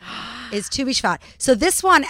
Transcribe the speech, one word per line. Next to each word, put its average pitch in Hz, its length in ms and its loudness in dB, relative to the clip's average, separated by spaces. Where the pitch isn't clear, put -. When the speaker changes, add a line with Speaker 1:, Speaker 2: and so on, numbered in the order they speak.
Speaker 1:
<gasps> - 300 -14
Speaker 2:
is 208 160 -6
Tu 269 180 -4
B'Shvat. 226 340 -2
So 262 180 4
this 330 260 0
one 349 280 6